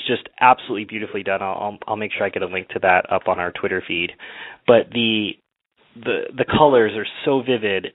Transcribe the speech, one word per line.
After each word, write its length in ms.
just 240
absolutely 440
beautifully 380
done. 180
I'll, 160
I'll, 200
I'll 80
make 200
sure 120
I 20
get 140
a 40
link 220
to 120
that 300
up 160
on 120
our 140
Twitter 340
feed. 240
But 240
the, 400
the, 260
the 80
colors 500
are 120
so 160
vivid, 540